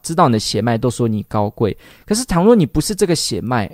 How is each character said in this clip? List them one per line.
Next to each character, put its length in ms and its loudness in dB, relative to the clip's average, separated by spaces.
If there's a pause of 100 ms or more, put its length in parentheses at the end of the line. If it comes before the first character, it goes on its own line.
知 120 -8
道 140 4
你 40 2
的 60 2
血 240 -4
脉， 160 0
都 100 -2
说 180 -2
你 180 -2
高 260 -2
贵。 260 -2 (300)
可 80 -2
是 100 -2
倘 200 0
若 120 6
你 80 4
不 160 -2
是 140 -2
这 120 0
个 80 2
血 280 -4
脉， 320 -4